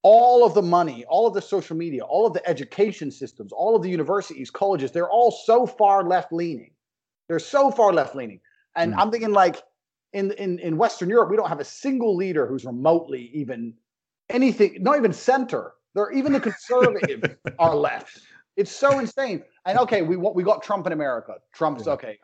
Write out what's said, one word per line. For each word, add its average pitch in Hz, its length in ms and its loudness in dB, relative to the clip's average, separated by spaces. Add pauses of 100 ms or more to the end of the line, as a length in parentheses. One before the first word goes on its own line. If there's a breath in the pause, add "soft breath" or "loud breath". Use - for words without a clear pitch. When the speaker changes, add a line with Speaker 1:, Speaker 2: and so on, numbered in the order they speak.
Speaker 1:
all 240 420 8
of 170 80 2
the 202 80 4
money, 170 460 0
all 185 180 2
of 208 80 0
the 196 80 -4
social 170 360 -6
media, 151 260 -6
all 190 240 2
of 175 60 -2
the 170 120 -6
education 170 640 -4
systems, - 440 -14
all 214 240 2
of 180 60 2
the 185 60 -6
universities, 165 640 -4
colleges, 175 400 -2
they're 175 180 -4
all 233 220 4
so 233 340 2
far 196 380 2
left-leaning. 170 680 -4 (580)
They're 165 100 -2
so 277 320 2
far 214 220 4
left-leaning. 131 480 -4 (340)
And 170 180 -2
Speaker 2:
Mm. - 60 -2
Speaker 1:
I'm 214 120 2
thinking, 226 200 -4
like, 185 320 2 (480)
in, 196 220 -4
in, 180 260 -6
in 165 160 -4
Western 190 340 -2
Europe, 208 200 4
we 208 80 0
don't 196 100 -2
have 151 140 -6
a 135 40 -8
single 240 520 -4
leader 175 280 -2
who's 123 200 -8
remotely 131 680 -2
even 117 400 -10 (560)
anything, 220 540 2
not 294 140 2
even 220 160 2
center. 233 580 -2 (240)
They're, 202 160 -2
even 277 220 0
the 269 80 0
conservatives 214 840 0 (200)
Speaker 2:
<laughs> - 160 -12
Speaker 1:
are 165 160 4
left. 143 440 -4 (380 soft breath)
It's 196 140 -2
so 277 280 2
insane. 240 440 -6 (220)
And 202 140 0
okay, 220 220 0
we 165 160 -2
want, 180 180 -4
we 180 80 -2
got 208 180 2
Trump 196 260 -6
in 175 40 -4
America. 131 440 -6 (180)
Trump's 143 320 -4
Speaker 2:
Yeah. 151 80 0
Speaker 1:
okay. 113 300 -10